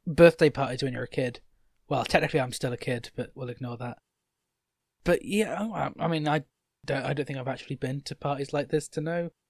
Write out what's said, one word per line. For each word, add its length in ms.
birthday 460
parties 320
when 100
you're 100
a 40
kid. 320
Well, 160
technically 340
I'm 140
still 180
a 60
kid, 400
but 180
we'll 140
ignore 280
that. 200
But 220
yeah, 360
I, 380
I 80
mean, 200
I 160
don't, 180
I 100
don't 120
think 120
I've 100
actually 280
been 280
to 120
parties 380
like 160
this 200
to 120
know 300